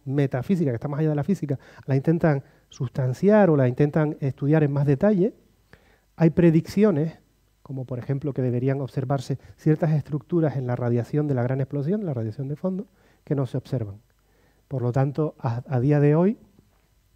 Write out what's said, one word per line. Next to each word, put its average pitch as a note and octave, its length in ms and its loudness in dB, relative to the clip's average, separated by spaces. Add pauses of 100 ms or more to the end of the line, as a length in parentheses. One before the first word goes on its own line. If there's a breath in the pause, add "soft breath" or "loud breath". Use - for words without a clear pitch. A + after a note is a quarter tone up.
metafísica, C#3 680 -2
que A#2 40 -2
está A#2 120 -6
más D3 140 -4
allá D#3 80 2
de D3+ 60 0
la D3 100 -2
física, D3 340 -4 (260 loud breath)
la C3+ 100 0
intentan D#3 480 2 (260 soft breath)
sustanciar E3 800 2
o D3+ 80 4
la C3 100 4
intentan D3 540 0
estudiar C#3+ 420 0
en C#3 80 2
más C#3+ 140 -2
detalle, F#3 480 2 (840 soft breath)
hay E3 140 4
predicciones, E3 880 2 (440)
como C3 220 -10
por B2 140 -8
ejemplo C3+ 340 -4
que C3 80 -4
deberían B2+ 380 -2
observarse C3+ 580 -4 (200 soft breath)
ciertas D#3 340 2
estructuras D3+ 640 -2
en C3 120 -6
la B2 100 -2
radiación A#2+ 500 -2
de C#3 80 -2
la A#2+ 80 0
gran C3 160 -2
explosión, C#3+ 460 -4
la D#3 80 -4
radiación A#2 340 -6
de D3 80 -8
fondo, F#3+ 320 -6 (380 soft breath)
que D3+ 100 -4
no C#3 100 -2
se C3+ 120 -6
observan. G#2+ 420 -8 (680)
Por C3 120 -6
lo B2 100 -2
tanto, C#3+ 460 -2
a, B2 300 -6
a C3 140 -2
día D3 180 2
de D3 160 4
hoy F#3 220 2 (800)